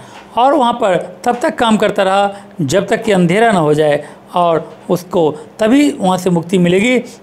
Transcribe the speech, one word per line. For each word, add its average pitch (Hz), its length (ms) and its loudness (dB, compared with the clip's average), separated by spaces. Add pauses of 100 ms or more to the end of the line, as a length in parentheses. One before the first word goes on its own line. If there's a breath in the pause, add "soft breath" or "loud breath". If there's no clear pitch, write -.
(380 loud breath)
और 262 160 4
वहाँ 240 200 2
पर 202 500 -2
तब 240 180 -2
तक 320 140 -2
काम 226 220 2
करता 208 260 0
रहा 202 300 0 (280 loud breath)
जब 170 260 0
तक - 160 -2
कि 220 80 -2
अंधेरा 190 400 2
ना 190 80 2
हो 151 140 2
जाए, 147 300 2 (320 loud breath)
और 170 380 0 (160)
उसको 175 420 -2 (280 loud breath)
तभी 277 320 2
वहाँ 185 260 -2
से 180 120 -4
मुक्ति 170 280 0
मिलेगी, 190 400 2 (260 loud breath)